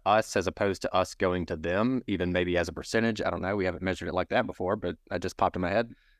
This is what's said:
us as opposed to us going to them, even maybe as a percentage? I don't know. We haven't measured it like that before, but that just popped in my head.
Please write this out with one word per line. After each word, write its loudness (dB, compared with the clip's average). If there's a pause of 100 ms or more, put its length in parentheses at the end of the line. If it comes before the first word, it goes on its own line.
us 4
as 2
opposed 0
to -2
us 2
going 0
to -4
them, 0
even 0
maybe 2
as 2
a -6
percentage? 0
I -2
don't -4
know. -2
We 0
haven't -4
measured -2
it -4
like 0
that 2
before, -2
but -4 (140)
that -4
just -4
popped 2
in -2
my 0
head. 0 (280)